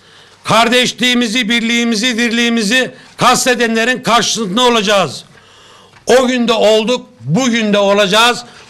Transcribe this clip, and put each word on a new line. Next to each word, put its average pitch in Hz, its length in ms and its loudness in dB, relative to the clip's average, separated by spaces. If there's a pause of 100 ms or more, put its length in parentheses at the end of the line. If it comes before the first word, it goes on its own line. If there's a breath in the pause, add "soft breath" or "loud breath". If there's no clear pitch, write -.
(440 loud breath)
kardeşliğimizi, 240 1040 0
birliğimizi, 233 680 -2
dirliğimizi 233 760 -2 (260 loud breath)
kastedenlerin 240 840 0
karşısında 214 580 -2
olacağız. 208 640 0 (800 loud breath)
O 247 220 4
gün 240 200 -2
de 233 60 0
olduk, 220 560 0 (120)
bugün 220 520 0
de 208 40 2
olacağız. 202 680 2 (240 loud breath)